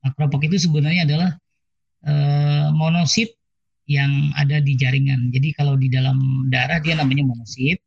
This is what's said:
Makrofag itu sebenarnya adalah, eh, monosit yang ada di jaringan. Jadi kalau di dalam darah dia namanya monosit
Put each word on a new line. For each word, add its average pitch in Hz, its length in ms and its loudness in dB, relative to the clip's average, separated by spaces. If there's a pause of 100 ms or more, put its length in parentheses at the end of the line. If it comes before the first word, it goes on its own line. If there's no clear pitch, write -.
Makrofag 143 400 0
itu 175 240 0
sebenarnya 151 320 2
adalah, 156 320 0 (720)
eh, 147 640 2
monosit 165 640 0 (480)
yang 143 560 0
ada 147 240 2
di 135 160 0
jaringan. 131 480 0
Jadi 135 320 -2
kalau 143 160 0
di 131 160 2
dalam 131 560 0
darah 127 320 0
dia 160 160 -2
namanya 139 320 0
monosit 127 600 -4